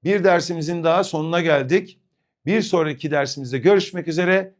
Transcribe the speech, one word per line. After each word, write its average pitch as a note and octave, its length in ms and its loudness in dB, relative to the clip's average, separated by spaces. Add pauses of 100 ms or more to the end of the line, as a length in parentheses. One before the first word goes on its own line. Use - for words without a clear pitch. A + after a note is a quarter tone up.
bir F#3 200 0
dersimizin E3+ 600 0
daha E3+ 200 2
sonuna E3 380 -2
geldik. D#3+ 580 0 (460)
Bir G3+ 160 0
sonraki D#3 500 -2
dersimizde C3+ 460 -4
görüşmek F3+ 500 2
üzere. F3+ 520 0